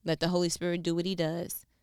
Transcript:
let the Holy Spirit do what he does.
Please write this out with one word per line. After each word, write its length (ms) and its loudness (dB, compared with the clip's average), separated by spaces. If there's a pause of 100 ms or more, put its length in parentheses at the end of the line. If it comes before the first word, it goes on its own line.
let 180 0
the 80 2
Holy 200 4
Spirit 320 -2
do 140 0
what 100 0
he 80 0
does. 540 -4 (160)